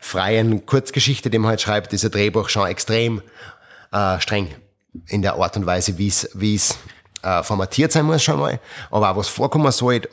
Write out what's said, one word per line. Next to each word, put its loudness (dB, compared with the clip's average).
freien 0
Kurzgeschichte, 0
die 2
man 2
halt 0
schreibt, -2
ist 0
ein 0
Drehbuch 0
schon 0
extrem, -2
äh, 0
streng -2
in 0
der 0
Art -2
und -2
Weise, 0
wie's, 0
wie's, 0
äh, 2
formatiert 0
sein 4
muss 2
schon 0
mal. -2
Aber 2
auch 0
was -2
vorkommen 2
soll 2